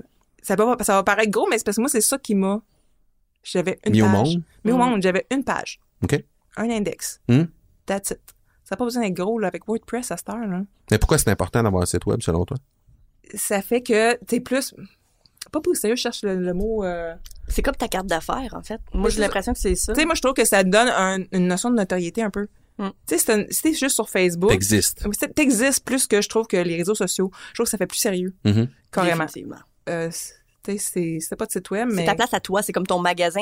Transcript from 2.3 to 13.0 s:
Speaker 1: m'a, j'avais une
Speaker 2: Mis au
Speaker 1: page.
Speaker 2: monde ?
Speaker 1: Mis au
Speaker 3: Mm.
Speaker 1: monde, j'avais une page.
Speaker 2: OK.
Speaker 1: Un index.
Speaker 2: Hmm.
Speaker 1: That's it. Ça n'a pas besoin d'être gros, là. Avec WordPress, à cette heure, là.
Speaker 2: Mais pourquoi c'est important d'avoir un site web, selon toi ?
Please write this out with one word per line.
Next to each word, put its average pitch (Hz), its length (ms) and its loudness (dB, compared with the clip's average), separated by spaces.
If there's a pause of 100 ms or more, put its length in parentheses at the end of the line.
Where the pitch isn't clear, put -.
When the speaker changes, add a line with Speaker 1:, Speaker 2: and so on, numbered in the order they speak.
Speaker 1:
m'a, 196 260 0 (840)
j'avais 180 420 -2
une 104 80 0
Speaker 2:
Mis 110 80 6
au 107 40 6
Speaker 1:
page. 104 80 6
Speaker 2:
monde ? 156 300 2 (220)
Speaker 1:
Mis 214 60 2
au 254 60 4
Speaker 3:
Mm. - 20 4
Speaker 1:
monde, 240 240 2
j'avais 185 280 2
une 269 120 -2
page. - 360 -6 (240)
Speaker 2:
OK. - 180 0 (360)
Speaker 1:
Un 220 120 -2
index. - 580 -4
Speaker 2:
Hmm. 127 160 6 (420)
Speaker 1:
That's 196 260 -4
it. - 80 -10 (440)
Ça - 120 -8
n'a - 20 -14
pas 247 80 -4
besoin 240 180 -2
d'être 190 100 -2
gros, 190 260 -2
là. 202 80 0
Avec 175 200 -8
WordPress, 233 440 -6
à 170 60 -6
cette - 120 -12
heure, 220 180 -6
là. 180 140 -4 (300)
Speaker 2:
Mais 107 60 4
pourquoi - 200 2
c'est - 120 2
important 98 340 0
d'avoir 95 200 2
un - 20 0
site - 200 -2
web, - 160 0
selon 85 240 0
toi ? 135 120 -8 (800)